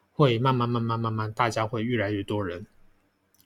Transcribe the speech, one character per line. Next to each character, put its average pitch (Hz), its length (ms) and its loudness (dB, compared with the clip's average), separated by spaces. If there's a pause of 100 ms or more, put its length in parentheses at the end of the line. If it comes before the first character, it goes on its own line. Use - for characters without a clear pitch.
(140)
会 127 240 4
慢 131 180 2
慢、 120 140 2
慢 120 120 0
慢、 113 180 0
慢 113 120 0
慢， 110 200 -2
大 117 180 0
家 110 160 0
会 110 180 -4
越 120 140 0
来 101 140 0
越 101 120 -2
多 104 220 -4
人 87 200 -8 (800)